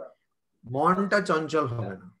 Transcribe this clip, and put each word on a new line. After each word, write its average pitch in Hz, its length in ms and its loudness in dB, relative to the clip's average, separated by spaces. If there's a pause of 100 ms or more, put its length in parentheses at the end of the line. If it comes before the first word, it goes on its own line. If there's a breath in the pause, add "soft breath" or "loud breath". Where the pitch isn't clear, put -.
(640)
মনটা 180 580 2
চঞ্চল 156 460 0
হবে 107 300 -6
না, 90 220 -20